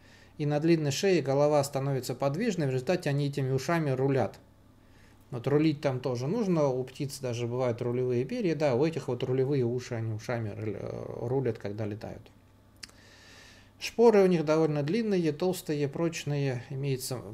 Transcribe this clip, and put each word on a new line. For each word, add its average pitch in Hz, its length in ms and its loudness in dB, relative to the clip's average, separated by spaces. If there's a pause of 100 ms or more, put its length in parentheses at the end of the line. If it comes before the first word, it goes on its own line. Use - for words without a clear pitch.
(380)
и 156 80 -2
на 147 140 2
длинной 156 320 4
шее 185 300 2
голова 143 420 4
становится 135 520 -4
подвижной, 165 520 0
в 131 40 0
результате 147 380 -2
они 143 180 0
этими 139 240 -2
ушами 151 380 0
рулят. 131 500 0 (920)
Вот 120 160 -8
рулить 147 340 2
там 131 180 0
тоже 127 280 -2
нужно, 180 400 2
у 131 180 0
птиц 135 340 -8
даже 120 280 -4
бывают 120 340 -2
рулевые 123 420 0
перья, 185 320 -2
да, 143 200 2
у 131 100 4
этих 156 240 -2
вот 120 140 -2
рулевые 131 420 0
уши, 123 300 -4
они 113 180 -4
ушами 110 440 -6
руль-, 107 220 -6
э, - 480 -8
рулят, 120 300 0
когда 104 280 -6
летают. 104 360 -8 (1600)
Шпоры 220 440 6
у 190 40 8
них 165 180 2
довольно 151 380 4
длинные, 180 500 0
толстые, 151 560 -2
прочные, 143 800 -2
имеется 135 480 -4 (160)